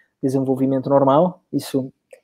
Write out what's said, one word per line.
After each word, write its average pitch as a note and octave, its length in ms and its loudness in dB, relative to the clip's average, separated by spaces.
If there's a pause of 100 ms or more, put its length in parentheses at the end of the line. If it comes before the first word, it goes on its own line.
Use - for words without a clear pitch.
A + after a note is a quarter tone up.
(220)
desenvolvimento C3+ 640 -2
normal. C#3 640 2
Isso C3+ 400 -6 (320)